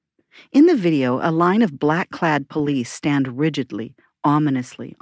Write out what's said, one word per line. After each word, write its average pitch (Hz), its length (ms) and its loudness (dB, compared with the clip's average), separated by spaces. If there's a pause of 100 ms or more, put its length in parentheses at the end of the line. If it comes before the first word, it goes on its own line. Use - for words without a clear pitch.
(520)
In 294 160 6
the 359 80 4
video, 143 440 2
a 165 120 0
line 180 320 2
of 143 160 -2
black-clad 151 680 -2
police 143 440 -4
stand 135 480 -2
rigidly, 139 560 -4 (280)
ominously, 143 800 -2